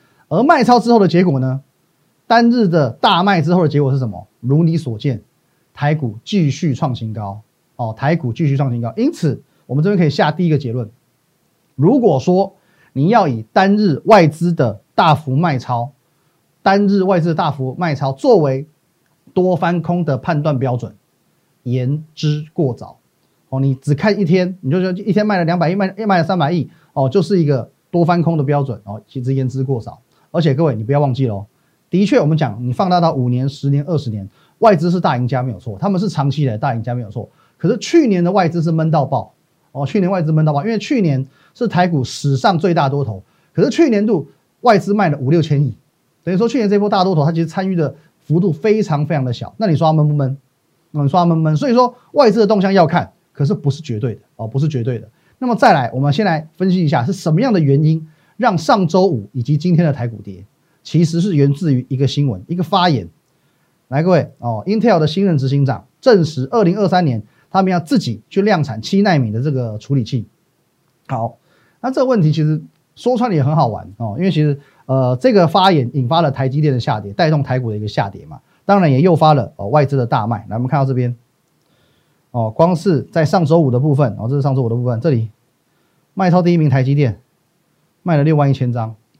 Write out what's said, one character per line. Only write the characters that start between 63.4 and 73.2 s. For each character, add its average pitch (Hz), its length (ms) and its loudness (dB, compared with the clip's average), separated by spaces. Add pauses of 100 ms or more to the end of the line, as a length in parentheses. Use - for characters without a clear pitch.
来， 139 160 -2
各 185 80 2
位， 151 280 0
哦， 113 280 -6
Intel 208 320 2
的 151 80 2
新 196 180 0
任 170 120 2
执 131 100 0
行 139 180 2
长 117 200 -4 (160)
证 208 240 4
实， 131 260 -6
二 233 120 2
零 185 140 2
二 202 100 0
三 180 180 2
年 117 180 -2 (260)
他 190 140 0
们 185 80 0
要 180 80 0
自 214 180 -2
己 123 320 -4
去 196 120 -2
量 196 220 2
产 110 180 -6
七 196 200 0
奈 190 160 2
米 113 140 0
的 113 100 -4
这 151 80 -2
个 120 280 -4
处 139 180 -4
理 127 80 0
器。 107 220 -6 (840)
好， 117 300 -6 (420)
那 254 100 -6
这 269 120 -2
个 254 40 2
问 247 160 2
题 156 100 2
其 156 120 -2
实 151 180 -2 (340)
说 247 200 -2
穿 240 140 -2